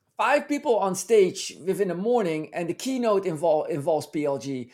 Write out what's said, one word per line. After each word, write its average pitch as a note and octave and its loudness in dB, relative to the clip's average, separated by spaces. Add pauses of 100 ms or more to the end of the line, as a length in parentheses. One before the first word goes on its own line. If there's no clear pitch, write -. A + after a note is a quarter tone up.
(180)
five B3+ 2
people C#4+ 0
on F#3 0
stage - 2 (100)
within F#3 0
the E3+ -4
morning F3+ 0
and F3 -4
the F3 -4
keynote A3+ 0
invol-, D#3 0
involves D3+ -2
P D3+ -4
L C#3 0
G, B2+ -8